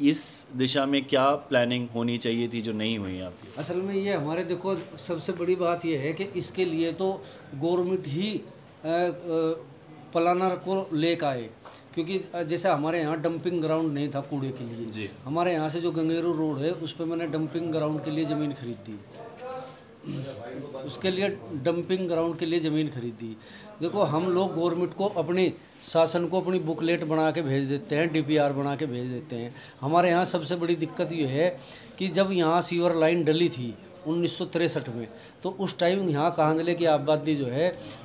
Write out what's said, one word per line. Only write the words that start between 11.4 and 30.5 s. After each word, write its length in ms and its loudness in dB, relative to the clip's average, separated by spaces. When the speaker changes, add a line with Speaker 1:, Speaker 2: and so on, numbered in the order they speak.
Speaker 2:
क्योंकि, 260 -2
अ, 80 -2
जैसे 260 0
हमारे 320 2
यहाँ 200 0
डंपिंग 420 0
ग्राउंड 320 2
नहीं 140 0
था 120 -4
कूड़े 280 -4
के 260 -8
लिए। 120 -6
Speaker 1:
जी। 240 -6
Speaker 2:
हमारे 280 0
यहाँ 180 0
से 100 -4
जो 120 0
गंगेरू 400 0
रोड 260 0
है 140 0
उस 200 -6
पर 120 -6
मैंने 220 -2
डंपिंग 460 -2
ग्राउंड 320 0
के 60 -4
लिए 140 0
ज़मीन 280 0
खरीद 240 -8
दी, 240 -12
उसके 240 -2
लिए 180 0
डंपिंग 560 0
ग्राउंड 300 0
के 80 -2
लिए 140 2
ज़मीन 280 2
खरीदी। 480 -8
देखो, 220 2
हम 260 4
लोग 260 2
गवर्नमेंट 400 0
को, 120 0
अपने 460 2
शासन 420 4
को 140 0
अपनी 180 0
बुकलेट 460 0
बना 260 4
के 120 0
भेज 220 2
देते 320 -2
हैं, 160 2
डीपीआर 400 4
बना 240 0
के 100 -2
भेज 220 -4
देते 280 -8
हैं। 180 -8
हमारे 280 6
यहाँ 160 6
सबसे 320 0